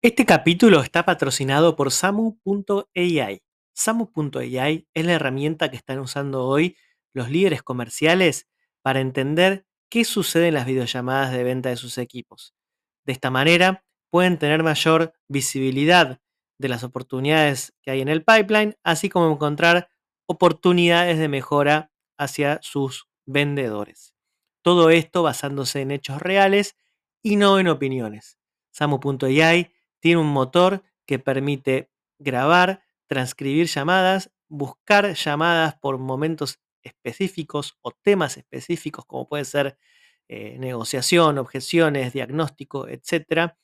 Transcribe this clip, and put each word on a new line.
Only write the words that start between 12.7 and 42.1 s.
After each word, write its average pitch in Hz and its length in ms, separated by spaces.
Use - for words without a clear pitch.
De 135 80
esta 127 180
manera, 175 540
pueden 180 280
tener 151 240
mayor 160 520
visibilidad 135 920
de 135 100
las 120 160
oportunidades 131 1000
que 139 100
hay 135 100
en 135 80
el 156 160
pipeline, 214 580
así 165 240
como 170 240
encontrar 151 560
oportunidades 175 920
de 156 120
mejora 143 640
hacia 143 440
sus 135 460
vendedores. 135 880
Todo 170 260
esto 165 340
basándose 139 560
en 135 120
hechos 139 300
reales 196 540
y 208 160
no 202 200
en 185 120
opiniones. 131 680
samu 147 300
punto 135 280
A 131 40
I 165 380
tiene 170 200
un 156 80
motor 175 560
que 135 120
permite 135 720
grabar, 151 640
transcribir 139 600
llamadas, 185 640
buscar 185 640
llamadas 160 600
por 135 220
momentos 135 600
específicos 147 960
o 123 120
temas 185 440
específicos, 143 680
como 131 240
puede 147 160
ser, 139 320
eh, 110 320
negociación, 131 800
objeciones, 135 760